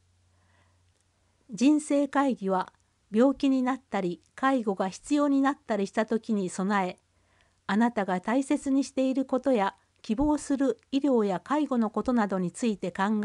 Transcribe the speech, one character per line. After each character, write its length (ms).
人 320
生 260
会 280
議 120
は、 240
病 220
気 160
に 120
な 120
っ 60
た 100
り、 220
介 280
護 120
が 140
必 260
要 140
に 140
な 100
っ 60
た 180
り 100
し 40
た 160
時 260
に 160
備 400
え、 100
あ 80
な 140
た 140
が 160
大 240
切 260
に 140
し 80
て 180
い 40
る 100
こ 160
と 100
や、 240
希 140
望 240
す 180
る 220
医 60
療 260
や 160
介 260
護 120
の 120
こ 140
と 80
な 160
ど 100
に 140
つ 120
い 140
て 140
考 320